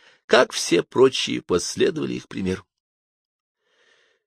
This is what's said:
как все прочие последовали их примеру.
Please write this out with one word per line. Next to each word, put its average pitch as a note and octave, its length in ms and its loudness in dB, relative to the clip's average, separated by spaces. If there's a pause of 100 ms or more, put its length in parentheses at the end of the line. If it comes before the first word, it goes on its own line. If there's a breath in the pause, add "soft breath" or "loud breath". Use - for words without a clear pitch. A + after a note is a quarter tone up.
(260 soft breath)
как A#3 260 4
все - 300 0
прочие B2 600 0
последовали - 720 -2
их - 140 -12
примеру. F#2+ 380 -6 (1600)